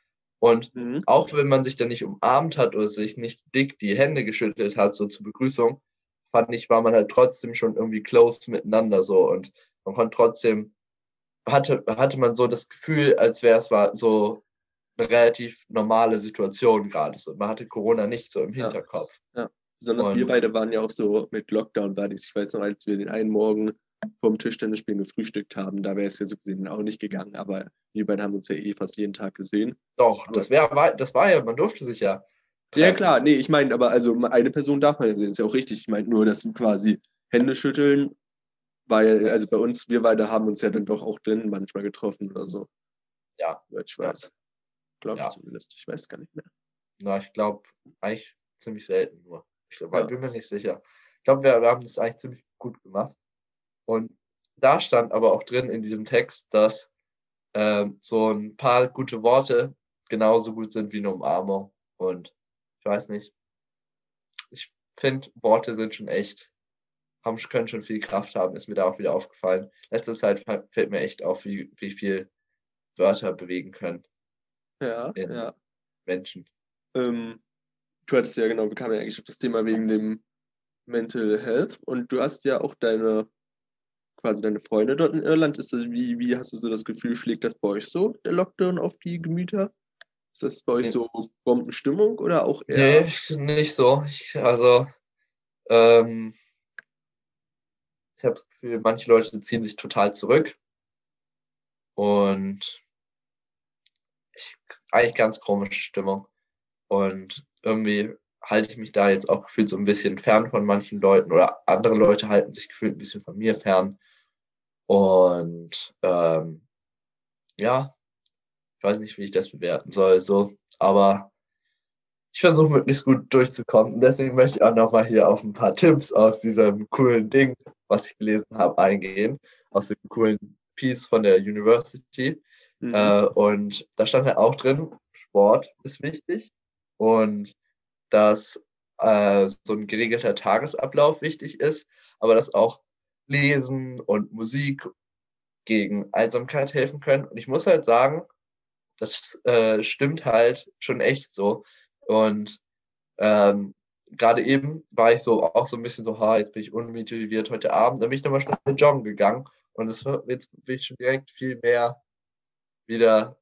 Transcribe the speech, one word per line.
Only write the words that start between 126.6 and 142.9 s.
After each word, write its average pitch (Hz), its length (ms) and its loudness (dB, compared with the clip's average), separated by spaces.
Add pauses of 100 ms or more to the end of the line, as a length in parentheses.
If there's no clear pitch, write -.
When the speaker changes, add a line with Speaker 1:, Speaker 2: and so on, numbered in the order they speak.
Speaker 1:
coolen 117 400 2
Ding, 135 260 2 (340)
was - 180 0
ich - 100 -20
gelesen 107 280 -2 (120)
habe, 90 240 2
eingehen, 98 560 0 (320)
aus 98 200 -2
dem 107 80 -6 (120)
coolen 110 280 0 (380)
Piece 127 300 -4
von 113 180 2
der 98 140 8
University. 117 1040 -2 (400)
Speaker 2:
Mhm. 120 120 -6
Speaker 1:
Äh, 104 320 4
und 104 640 0 (100)
da 107 80 0
stand 131 220 2
halt - 100 0
auch 113 180 4
drin, 139 340 -2 (240)
Sport - 600 2 (100)
ist - 180 -18
wichtig 160 500 -8 (460)
und 107 560 0 (580)
dass, 107 520 2 (360)
äh, 101 480 4 (180)
so 110 80 -4
ein 104 140 -6
geregelter 113 480 -2
Tagesablauf 143 880 0
wichtig - 380 -10
ist, 151 280 -4 (320)
aber 110 160 4
dass - 180 0
auch 110 280 0 (460)